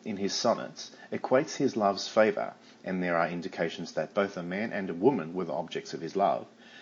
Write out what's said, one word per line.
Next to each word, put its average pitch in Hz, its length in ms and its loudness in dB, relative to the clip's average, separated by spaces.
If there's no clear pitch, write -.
in 104 120 -4
his 95 160 0
sonnets, - 600 -2
equates 131 440 2
his 131 200 2
love's 98 300 2
favour, 107 480 4
and 92 180 -2
there 87 140 2
are 82 120 4
indications 87 680 -4
that 78 200 -4
both 101 220 0
a 87 80 -6
man 95 280 -4
and 95 180 -4
a 82 40 -4
woman 87 400 2
were 92 100 -2
the 80 80 -4
objects - 400 -6
of 67 100 -8
his 80 120 -8
love, 90 320 2